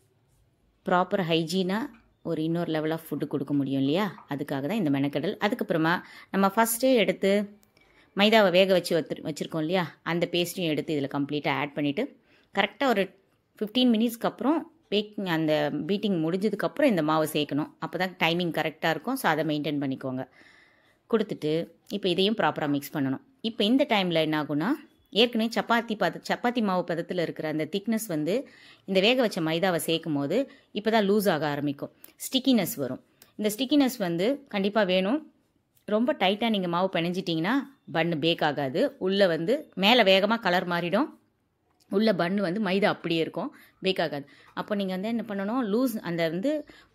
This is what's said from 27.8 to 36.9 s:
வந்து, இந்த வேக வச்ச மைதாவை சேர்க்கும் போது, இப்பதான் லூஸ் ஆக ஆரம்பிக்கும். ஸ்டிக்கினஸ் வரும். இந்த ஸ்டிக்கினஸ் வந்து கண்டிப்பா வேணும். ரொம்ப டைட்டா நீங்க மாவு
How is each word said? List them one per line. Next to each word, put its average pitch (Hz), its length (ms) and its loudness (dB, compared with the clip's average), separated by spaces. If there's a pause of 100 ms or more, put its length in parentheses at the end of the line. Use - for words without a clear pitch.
வந்து, 170 400 -2 (380)
இந்த 190 140 2
வேக 247 220 6
வச்ச 202 200 0
மைதாவை 165 380 2
சேர்க்கும் 165 340 -2
போது, 160 380 -2 (220)
இப்பதான் 208 340 2
லூஸ் 202 220 2
ஆக 151 180 0
ஆரம்பிக்கும். 143 440 -4 (240)
ஸ்டிக்கினஸ் 254 600 0
வரும். 127 280 -6 (320)
இந்த 208 220 -2
ஸ்டிக்கினஸ் 269 400 2
வந்து 190 500 -2
கண்டிப்பா 208 360 0
வேணும். 190 480 0 (540)
ரொம்ப 220 280 0
டைட்டா 202 360 0
நீங்க 190 180 0
மாவு 175 260 0